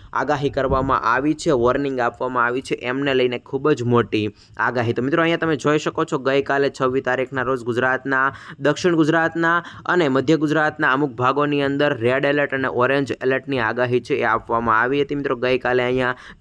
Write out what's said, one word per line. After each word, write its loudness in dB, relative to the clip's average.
આગાહી 0
કરવામાં 0
આવી 2
છે, -2
વોર્નિંગ 2
આપવામાં 0
આવી -2
છે, -6
એમને -2
લઈને 2
ખૂબ -2
જ 0
મોટી 0
આગાહી. 0
તો -2
મિત્રો, 0
અહીંયા 0
તમે -2
જોઈ 0
શકો -2
છો, -4
ગઈકાલે 0
છવ્વીસ 0
તારીખના -2
રોજ -2
ગુજરાતના, 0
દક્ષિણ 0
ગુજરાતના 2
અને 2
મધ્ય 2
ગુજરાતના 0
અમુક 0
ભાગોની 0
અંદર 0
રેડ 0
એલર્ટ 0
અને -2
ઓરેન્જ 0
એલર્ટની -2
આગાહી 0
છે -2
એ 0
આપવામાં 2
આવી 2
હતી. -4
મિત્રો, -2
ગઈકાલે 0
અહીંયા 0